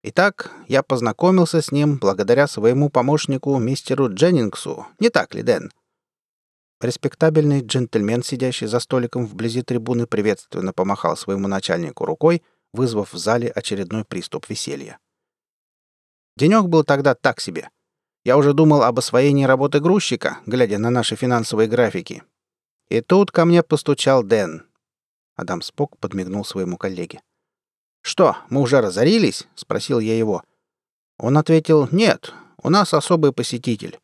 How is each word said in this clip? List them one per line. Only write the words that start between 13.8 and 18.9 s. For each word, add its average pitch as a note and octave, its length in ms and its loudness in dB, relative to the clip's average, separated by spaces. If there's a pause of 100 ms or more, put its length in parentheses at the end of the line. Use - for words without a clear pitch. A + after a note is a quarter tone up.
приступ - 420 -10
веселья. - 500 -10 (1400)
«Денек F#3 320 2
был D#3+ 160 4
тогда C#3 280 2
так - 280 -2
себе. E2+ 280 -10 (540)
Я B2+ 140 4
уже C#3+ 160 4
думал D3+ 300 6
об A#2 140 2